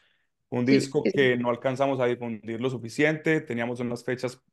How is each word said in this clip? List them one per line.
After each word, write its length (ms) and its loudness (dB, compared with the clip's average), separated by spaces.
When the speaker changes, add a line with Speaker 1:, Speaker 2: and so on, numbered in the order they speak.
Speaker 1:
Un 180 -2
Speaker 2:
Sí, 60 6
Speaker 1:
disco 320 4
Speaker 2:
sí, 60 2
sí. 60 -2
Speaker 1:
que 200 4
no 140 -2
alcanzamos 500 0
a 60 2
difundir 540 -4
lo 80 -2
suficiente, 760 0
teníamos 380 -4
unas 240 -6
fechas 380 -6